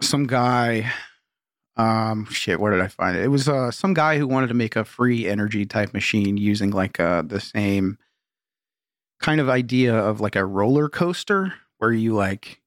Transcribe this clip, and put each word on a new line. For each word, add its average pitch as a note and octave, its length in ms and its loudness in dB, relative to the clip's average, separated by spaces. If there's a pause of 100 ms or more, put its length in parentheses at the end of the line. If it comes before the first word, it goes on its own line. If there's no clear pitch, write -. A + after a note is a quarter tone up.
some C#3+ 260 0
guy, A#2+ 640 0 (840)
um, A2 540 0
shit, - 300 -2
where G#2 120 2
did F#2 80 4
I F#2 80 0
find F2+ 260 -2
it? F2+ 100 -2
It B2+ 40 2
was, C#3 180 2
uh, C3 240 0
some F#3+ 220 -2
guy D#3 240 2
who D3 100 0
wanted C3 200 0
to A#2 80 -2
make A#2 200 0
a A2 120 0
free A#2+ 420 0
energy G#2 380 -2
type G#2 260 -2
machine G2+ 460 0
using, G2+ 320 0
like, F#2+ 280 -2
uh, F2 220 2
the F#2+ 200 -6
same G2 580 -2 (1200)
kind D#3 200 0
of C3 80 0
idea B2+ 480 2
of, G#2+ 240 0
like, G#2+ 140 -2
a G2 100 2
roller A2+ 440 2
coaster F#3 680 -2 (240)
where A2+ 140 2
you, A2+ 200 0
like, G2 540 -2